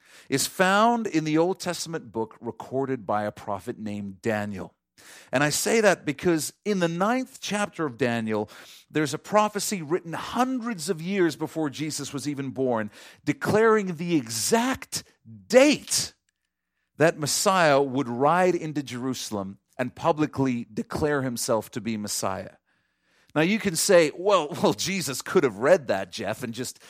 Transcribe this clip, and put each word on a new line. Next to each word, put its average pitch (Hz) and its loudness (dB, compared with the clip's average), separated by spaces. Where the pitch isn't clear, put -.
is 135 0
found 220 2
in 156 0
the 156 2
Old 180 2
Testament 160 -8
book 113 -6
recorded 127 -6
by 107 -2
a 104 -4
prophet 101 -8
named 101 -10
Daniel. 104 -4
And 139 2
I 147 2
say 214 0
that 185 4
because 156 -2
in 202 0
the 170 2
ninth 214 -2
chapter 196 -4
of 120 -6
Daniel, 110 0
there's 151 0
a 151 -6
prophecy 208 0
written 160 -4
hundreds 233 -4
of 160 -4
years 175 0
before 156 -4
Jesus 139 -8
was 135 -6
even 139 -6
born, 117 -2
declaring 214 2
the 175 -2
exact 185 -2
date - 4
that 165 4
Messiah 156 4
would 135 -2
ride 165 4
into 156 -4
Jerusalem 117 -6
and 127 -4
publicly 139 -2
declare 147 -2
himself 117 -2
to 117 -8
be 110 -4
Messiah. 98 -6
Now 151 2
you 202 2
can 170 -2
say, 170 6
"Well, 175 2
<laughs> - -6
well, 156 4
Jesus 165 -4
could 175 2
have 104 0
read 143 4
that, 98 -2
Jeff, 107 -6
and 117 -8
just 120 -10